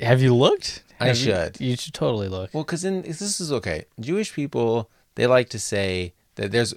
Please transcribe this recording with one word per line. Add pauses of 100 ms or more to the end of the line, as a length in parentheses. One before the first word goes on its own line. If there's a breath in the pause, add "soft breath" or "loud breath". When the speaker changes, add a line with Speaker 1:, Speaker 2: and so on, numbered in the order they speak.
Speaker 1:
have
you
looked? (160)
Speaker 2:
I
Speaker 1:
Have
you
Speaker 2:
should.
Speaker 1:
You
should
totally
look.
Speaker 2:
Well,
'cause
in,
this
is
okay. (160)
Jewish
people, (260)
they
like
to
say (240)
that
there's